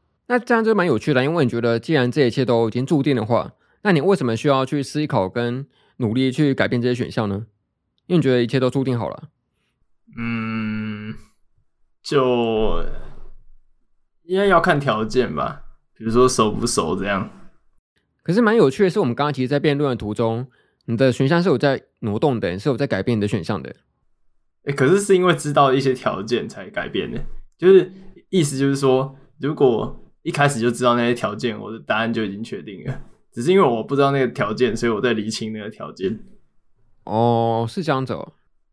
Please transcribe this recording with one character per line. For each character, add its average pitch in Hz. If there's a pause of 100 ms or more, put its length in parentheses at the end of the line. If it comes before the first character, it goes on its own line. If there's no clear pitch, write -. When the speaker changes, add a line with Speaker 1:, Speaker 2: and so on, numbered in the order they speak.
(280)
Speaker 1:
那 247
这 240
样 233
就 220
蛮 185
有 123
趣 151
的， 127
因 147
为 165
你 117
觉 117
得 117
既 165
然 123
这 139
一 120
切 131
都 117
已 107
经 123
注 143
定 139
的 110
话， 107 (300)
那 208
你 147
为 190
什 156
么 113
需 143
要 131
去 139
思 151
考 98
跟 120 (320)
努 110
力 131
去 143
改 104
变 120
这 123
些 123
选 120
项 107
呢？ 101 (640)
因 180
为 -
你 156
觉 131
得 123
一 113
切 131
都 127
注 135
定 123
好 95
了。 - (880)
Speaker 2:
嗯， 220 (880)
就 113 (1400)
应 180
该 202
要 185
看 165
条 113
件 107
吧， 67 (300)
比 -
如 110
说 123
熟 110
不 113
熟 92
这 95
样。 101 (960)
Speaker 1:
可 165
是 220
蛮 220
有 170
趣 202
的 185
是， 160
我 180
们 117
刚 139
刚 147
其 131
实 127
在 143
辩 143
论 147
的 120
途 107
中， 117 (380)
你 113
的 131
选 135
项 170
是 180
有 143
在 139 (160)
挪 107
动 139
的， 95
是 110
有 135
在 143
改 101
变 117
你 104
的 104
选 101
项 80
的。 64 (920)
Speaker 2:
欸， 143
可 135
是 190
是 202
因 180
为 175
知 147
道 143
一 135
些 135
条 101
件 117
才 95
改 -
变 -
的， - (360)
就 165
是 190 (380)
意 185
思 147
就 139
是 139
说， 135 (280)
如 143
果 117 (200)
一 -
开 143
始 143
就 117
知 117
道 120
那 120
些 120
条 104
件， 107
我 104
的 113
答 107
案 113
就 110
已 98
经 101
确 113
定 90
了。 - (320)
只 117
是 147
因 190
为 196
我 117
不 110
知 139
道 139
那 139
个 131
条 110
件， 107
所 120
以 117
我 110
在 123
厘 107
清 110
那 110
个 104
条 -
件。 - (840)
Speaker 1:
哦， 117
是 175
这 151
样 131
子 117
哦。 - (420)